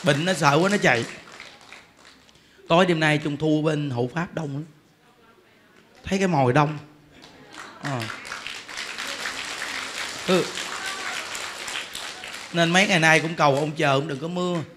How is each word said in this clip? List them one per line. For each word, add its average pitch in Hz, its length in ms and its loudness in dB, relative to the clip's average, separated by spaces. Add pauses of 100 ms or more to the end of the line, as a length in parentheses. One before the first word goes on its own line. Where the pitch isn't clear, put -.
Bệnh 147 220 2
nó 185 80 0
sợ 151 280 4
quá, 190 80 4
nó 202 80 2
chạy. 143 280 4 (1600)
Tối 175 180 6
đêm 170 140 2
nay 151 240 4
Trung 147 140 -4
thu 151 240 2
bên 147 280 0
Hộ 123 240 -2
Pháp 170 200 -4
đông 147 200 -6
lắm. 147 100 -8 (1400)
Thấy 190 160 -2
cái 196 80 2
mồi 135 260 4
đông. 147 240 2 (1040)
Ờ. 135 200 -4 (2250)
Ừ. 180 180 4 (2000)
Nên 170 160 4
mấy 190 180 4
ngày 190 120 4
nay 160 200 6
cũng 160 160 -2
cầu 151 200 6
ông 151 160 0
chờ 147 200 2
ông 139 160 2
đừng 143 120 -4
có 156 80 -6
mưa. 180 300 -2 (200)